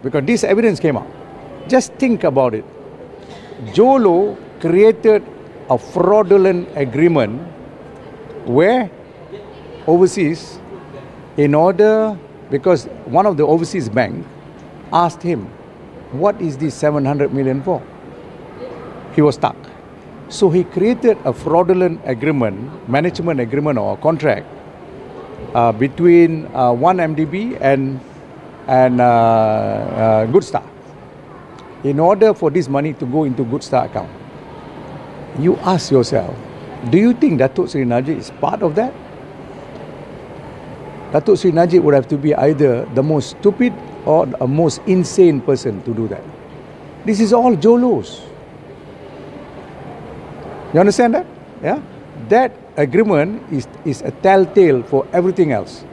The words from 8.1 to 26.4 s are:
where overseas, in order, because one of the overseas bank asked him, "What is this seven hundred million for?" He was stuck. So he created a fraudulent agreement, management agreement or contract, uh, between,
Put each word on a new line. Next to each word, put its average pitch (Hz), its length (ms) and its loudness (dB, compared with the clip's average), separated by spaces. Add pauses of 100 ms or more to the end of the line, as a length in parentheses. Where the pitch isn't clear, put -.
where 185 440 2 (960)
overseas, 175 720 2 (760)
in 147 180 4
order, 208 640 4 (320)
because 156 360 0 (200)
one 175 200 2
of 185 100 2
the 147 100 2
overseas 160 420 0
bank 101 380 -2 (680)
asked 170 300 0
him, 143 240 -4 (680)
"What 196 280 -2
is 151 180 -4
this 151 160 -4
seven 147 300 0
hundred 143 280 0
million 135 300 -2
for?" 175 200 -2 (1300)
He 156 60 2
was 147 140 2
stuck. - 200 -4 (720)
So 190 220 0
he 175 140 2
created 220 600 0
a 131 80 0
fraudulent 175 720 0
agreement, 123 840 -4
management 160 520 -2
agreement 135 380 -2
or 101 180 -2
contract, 143 500 0 (1080)
uh, 117 180 2
between, 165 840 4